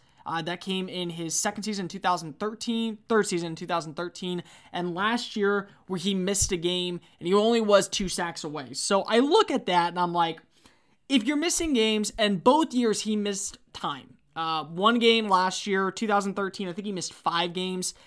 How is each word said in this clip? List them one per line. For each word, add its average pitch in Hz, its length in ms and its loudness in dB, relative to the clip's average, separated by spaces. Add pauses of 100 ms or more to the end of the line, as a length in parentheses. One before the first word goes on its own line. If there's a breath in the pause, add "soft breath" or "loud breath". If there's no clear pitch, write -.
(260 soft breath)
Uh, 165 160 -4
that 175 200 -6
came 190 280 -4
in 175 220 -6
his 165 260 -4
second 208 260 -4
season 196 220 -4
in 165 40 -6
two 196 100 -12
thousand 165 400 -2
thirteen, 226 580 -4 (120)
third 214 180 4
season 170 200 -2
in 165 80 -6
two 170 120 -10
thousand 165 280 -2
thirteen, 175 460 -6 (300 loud breath)
and 175 240 -4
last 220 400 -2
year 202 320 0 (200 loud breath)
where 185 120 -4
he 190 160 0
missed 190 380 0
a 185 40 -2
game 175 440 -2 (180 soft breath)
and 160 80 -8
he 185 60 0
only 220 260 4
was 202 300 4
two 196 180 -4
sacks 170 380 -6
away. 147 280 -10
So 196 300 0
I 226 160 2
look 330 320 4
at 269 140 -2
that 175 240 2
and 175 100 -6
I'm 175 140 0
like, 165 260 0 (680 soft breath)
if 254 160 4
you're 294 100 0
missing 330 380 0
games, 220 440 2
and 208 240 2
both 294 320 4
years 226 280 2
he 214 160 -2
missed 202 400 -4 (160)
time. 143 420 -8 (200)
Uh, 160 280 -4
one 185 340 4
game 226 300 4
last 185 400 2
year, 190 240 2
two - 160 -4
thousand 202 280 2
thirteen, 196 340 -4
I 175 40 -6
think 190 120 -8
he 208 80 -6
missed 170 200 -6
five 170 380 -2
games 185 420 -4 (140 soft breath)